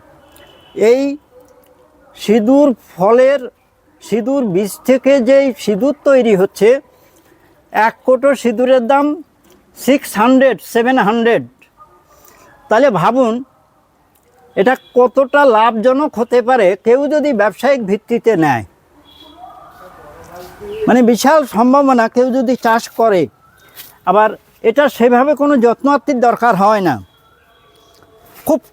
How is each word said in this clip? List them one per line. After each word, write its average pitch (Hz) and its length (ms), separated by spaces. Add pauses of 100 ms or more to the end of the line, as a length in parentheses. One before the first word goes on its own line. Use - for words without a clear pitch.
(760)
এই 269 420 (960)
সিঁদুর 240 600 (200)
ফলের, 254 440 (600)
সিঁদুর 240 440
বীজ 196 400
থেকে 269 340
যেই 269 380
সিঁদুর 214 460
তৈরি 247 320
হচ্ছে, 208 460 (880)
এক 220 240 (100)
কোটো 262 300
সিঁদুরের 247 520
দাম 294 360 (540)
সিক্স - 400
হান্ড্রেড, 254 440
সেভেন 240 360
হান্ড্রেড। 220 500 (1200)
তাহলে 254 200
ভাবুন 233 540 (1120)
এটা 247 200 (200)
কতটা 269 500
লাভজনক 226 720
হতে 240 220
পারে 214 420
কেউ 269 240
যদি 294 260
ব্যবসায়িক 226 520
ভিত্তিতে 214 500
নেয়। 135 300 (2250)
মানে 254 140
বিশাল 254 440
সম্ভাবনা 254 600
কেউ 247 260
যদি 254 220
চাষ 233 340
করে। 196 380 (800)
আবার 208 240 (320)
এটা 247 280
সেভাবে 247 460
কোনো 285 220
যত্ন 233 320
আত্তির 262 300
দরকার 233 360
হয় 202 260
না, 131 220 (1400)
খুব 294 160 (120)